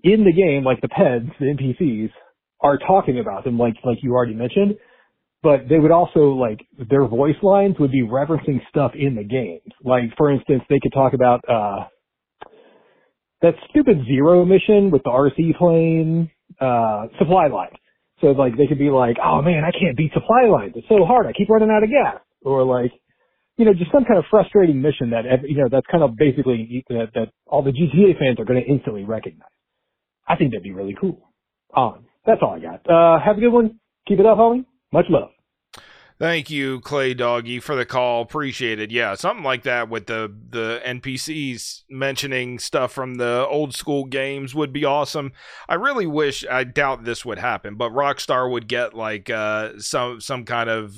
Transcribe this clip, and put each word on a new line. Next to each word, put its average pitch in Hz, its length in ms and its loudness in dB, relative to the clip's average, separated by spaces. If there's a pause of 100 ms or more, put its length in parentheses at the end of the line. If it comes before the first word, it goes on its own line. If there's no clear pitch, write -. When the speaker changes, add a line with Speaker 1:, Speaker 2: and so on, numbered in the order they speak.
Speaker 1:
in 208 220 6
the 180 80 8
game, 151 320 2
like 127 160 0
the 127 80 -4
peds, 127 500 0
the 139 100 -2
N 143 80 -2
P 135 220 -4
Cs, 110 320 -2 (500)
are 143 160 2
talking 143 440 0
about 101 240 -8
them, 120 120 -2
like, 117 180 0 (100)
like 117 180 0
you 123 120 -2
already 120 200 0
mentioned, 196 420 0 (680)
but 135 260 4
they 156 100 4
would 156 120 6
also, 165 400 4
like, 123 300 -4 (300)
their 139 160 4
voice 139 360 0
lines 196 360 2
would 143 120 2
be 131 120 0
referencing 139 640 -2
stuff 147 260 -2
in 139 200 -2
the 107 100 -8
games. 110 480 -8 (100)
Like, 123 340 0
for 147 140 2
instance, 131 380 0
they 139 140 2
could 127 100 -4
talk 135 220 2
about, 123 340 2
uh, 104 380 -2 (1500)
that 165 140 4 (160)
stupid 233 360 2
Zero 160 380 4
mission 196 460 4
with 139 120 2
the 127 80 -4
R 135 260 4
C 160 220 0
plane, 165 720 2 (300)
uh, 113 480 -2 (100)
supply 175 300 2
line. 101 260 -6 (460)
So, 156 80 4
like, 131 280 2
they 139 120 4
could 147 100 0
be 143 120 2
like, 123 320 2
"Oh, 156 200 0
man, 160 220 0
I 175 80 0
can't 135 240 -2
beat 156 160 -2
supply 233 320 2
lines. 123 320 2
It's - 120 -16
so 202 160 4
hard. 220 220 2
I - 60 -8
keep 202 160 -2
running 220 220 4
out 214 120 4
of 220 80 0
gas." 240 300 0 (240)
Or, 135 200 0
like, 123 280 0 (640)
you 226 80 2
know, 208 100 6
just 170 180 -2
some 277 120 4
kind 208 140 2
of 160 120 0
frustrating 180 500 4
mission 139 300 -2
that, 117 160 -4
ev-, 127 180 0
you 139 120 -4
know, 135 120 2
that's 131 200 0
kind 170 140 2
of 117 140 0
basically 123 720 -2
that, 113 260 -4
that 113 140 -4 (180)
all 143 160 0
the 135 80 0
G 143 220 0
T 185 180 6
A - 80 -2
fans 127 220 0
are 110 40 -6
gonna 123 160 0
instantly 120 440 -4
recognize. 101 440 -10 (760)
I 165 100 -2
think 123 160 0
that'd 98 100 -10
be 95 100 -12
really 98 280 -10
cool. - 200 -6 (560)
Um, - 300 -2 (180)
that's 220 180 2
all 98 120 -2
I 82 60 -14
got. - 280 -12
Uh, 165 300 6
have 202 180 0
a 208 40 -6
good 240 120 4
one. 226 260 2 (300)
Keep 190 120 2
it 214 60 6
up, 208 120 6
homie. 233 260 2 (280)
Much 170 160 2
love. 147 220 -2 (880)
Speaker 2:
Thank 160 320 -4
you, 135 300 -6
Clay 135 340 -4
Doggy, 120 460 -4
for 147 140 -8
the 123 100 -2
call. 120 380 -2
Appreciate 127 580 -6
it. 107 100 -8
Yeah, 113 240 -2
something 196 300 -6
like 131 200 -4
that 120 240 -4
with 113 180 -10
the, 110 260 -8 (180)
the 117 340 -8
N 123 160 -10
P 131 160 -10
Cs 143 760 -10
mentioning 131 680 -6
stuff 131 340 -4
from 127 240 -10
the 123 320 -2
old 147 260 -4
school 143 320 -6
games 135 480 -8
would 147 180 -4
be 147 120 -6
awesome. 143 480 -4 (360)
I 160 60 -2
really 233 320 -2
wish, 147 440 -4
I 127 140 -2
doubt 123 400 -4
this 117 200 -8
would 107 140 -10
happen, 104 360 -6
but 113 180 -6
Rockstar 135 580 -2
would 117 180 -8
get, 120 260 -6
like, 110 360 -10
uh, 107 480 -6
some, 123 420 -8
some 123 240 -10
kind 117 260 -4
of 107 280 -8